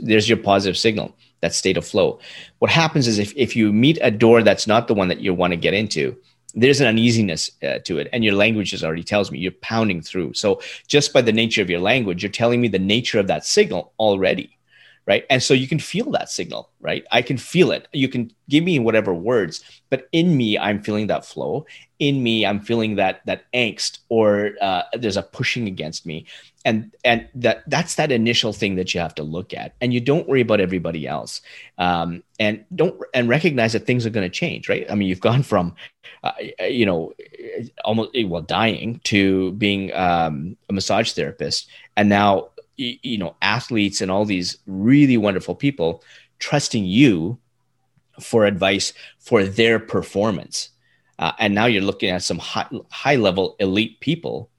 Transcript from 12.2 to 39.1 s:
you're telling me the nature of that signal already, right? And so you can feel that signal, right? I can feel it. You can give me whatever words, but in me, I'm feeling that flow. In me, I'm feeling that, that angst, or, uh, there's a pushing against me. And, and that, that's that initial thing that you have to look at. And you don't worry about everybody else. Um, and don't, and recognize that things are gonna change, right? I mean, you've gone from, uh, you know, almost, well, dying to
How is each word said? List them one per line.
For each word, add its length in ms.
you're 100
telling 280
me 80
the 100
nature 420
of 60
that 180
signal 560
already, 560
right? 240
And 120
so 120
you 140
can 100
feel 340
that 180
signal, 400
right? 320
I 100
can 140
feel 340
it. 220
You 160
can 240
give 160
me 140
whatever 360
words, 480
but 220
in 240
me, 220
I'm 240
feeling 240
that 180
flow. 420
In 240
me, 220
I'm 160
feeling 360
that, 300
that 260
angst, 460
or, 520
uh, 220
there's 240
a 60
pushing 440
against 380
me. 220
And, 280
and 300
that, 340
that's 260
that 180
initial 400
thing 240
that 160
you 80
have 140
to 80
look 320
at. 260
And 140
you 60
don't 280
worry 140
about 180
everybody 460
else. 340
Um, 440
and 260
don't, 260
and 140
recognize 440
that 140
things 180
are 60
gonna 180
change, 400
right? 220
I 40
mean, 140
you've 120
gone 220
from, 320
uh, 100
you 160
know, 300
almost, 260
well, 160
dying 640
to 480